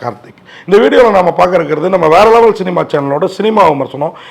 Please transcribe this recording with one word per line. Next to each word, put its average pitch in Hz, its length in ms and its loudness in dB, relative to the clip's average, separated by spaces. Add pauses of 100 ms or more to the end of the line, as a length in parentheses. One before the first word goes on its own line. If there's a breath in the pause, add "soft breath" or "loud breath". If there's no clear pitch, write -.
கார்த்திக். - 440 -14 (220 loud breath)
இந்த 214 220 2
வீடியோல 262 220 4
நாம 185 220 0
பார்க்க 180 240 0
இருக்கிறது 156 320 -2
நம்ம 175 200 0
வேற 196 220 4
லெவல் 226 240 4
சினிமா 180 280 -4
சேனலோட 143 420 -4
சினிமா 202 440 0
விமர்சனம். 139 440 -6 (180 loud breath)